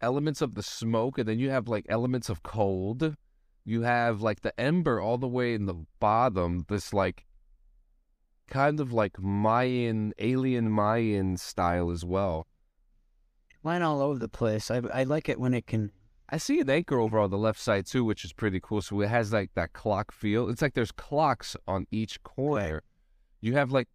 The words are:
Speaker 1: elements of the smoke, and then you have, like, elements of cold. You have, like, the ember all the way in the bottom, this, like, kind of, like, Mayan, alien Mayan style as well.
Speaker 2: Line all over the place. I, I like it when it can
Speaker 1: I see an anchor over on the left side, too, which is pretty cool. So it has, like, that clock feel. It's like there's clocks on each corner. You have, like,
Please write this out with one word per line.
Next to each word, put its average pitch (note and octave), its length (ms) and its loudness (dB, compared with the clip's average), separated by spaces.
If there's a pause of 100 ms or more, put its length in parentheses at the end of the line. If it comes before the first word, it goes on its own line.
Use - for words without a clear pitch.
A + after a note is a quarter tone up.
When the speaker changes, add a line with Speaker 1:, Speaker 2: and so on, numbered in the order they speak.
Speaker 1:
elements C#3+ 400 0
of A2+ 140 -2
the G2+ 60 -6
smoke, A2+ 540 -2
and A#2+ 100 -2
then A2 120 0
you C3+ 100 0
have, B2+ 200 -2
like, G#2+ 200 -2
elements A#2+ 400 0
of G2+ 140 -6
cold. A2 760 -2 (500)
You A2+ 140 -2
have, A#2+ 400 2
like, G#2+ 220 0
the - 180 -4
ember D3 400 2
all A2 160 0
the B2+ 100 -4
way B2 280 0
in G#2 100 -2
the F2 220 -6 (120)
bottom, F#2+ 720 2
this, G2+ 240 -4
like, F#2+ 320 0 (1200)
kind D3 320 2
of, C3 140 -2
like, G#2+ 260 0
Mayan, A2 1000 2
alien B2 520 2
Mayan G#2 680 2
style F2 520 0
as F2 140 -4
well. F2 420 -2 (1160)
Speaker 2:
Line E3+ 180 -2
all D3+ 220 2
over C#3 160 2
the A#2 100 -6
place. A2 420 0
I, A#2+ 120 0 (100)
I C3 120 0
like D3+ 260 0
it B2+ 100 -4
when B2+ 140 2
it A#2 120 -2
can G#2+ 240 -2 (380)
Speaker 1:
I - 80 -6
see C#4+ 240 0
an C4+ 80 0
anchor C#3+ 320 2
over A2 180 2
on G2+ 120 4
the G2 80 0
left A2 200 0
side, G2+ 280 0
too, B2+ 180 0
which G#2+ 180 -2
is - 120 -14
pretty F#2+ 260 0
cool. G#2 220 -2
So G2+ 180 -4
it G#2 80 2
has, A2 240 0
like, G2+ 220 0
that E2+ 180 -2
clock G#2 400 -2
feel. G#2+ 380 0
It's A#2+ 100 -6
like D3 140 0
there's A#2 180 0
clocks - 640 -2 (100)
on F#2+ 240 -2
each A2 320 -4
corner. G#2 600 -2 (580)
You A2+ 140 0
have, C3+ 180 2
like, B2+ 220 2